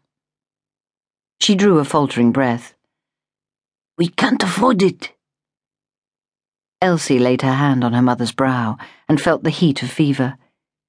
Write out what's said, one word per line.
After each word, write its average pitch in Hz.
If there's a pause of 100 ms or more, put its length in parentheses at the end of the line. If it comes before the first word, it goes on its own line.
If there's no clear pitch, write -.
(1400)
She 208
drew 190
a 143
faltering 135
breath. 120 (1200)
"We 170
can't -
afford 196
it." - (1700)
Elsie 165
laid 123
her 131
hand 135
on 117
her 120
mother's 123
brow 127 (300)
and 156
felt -
the 156
heat 151
of 127
fever. 135 (500)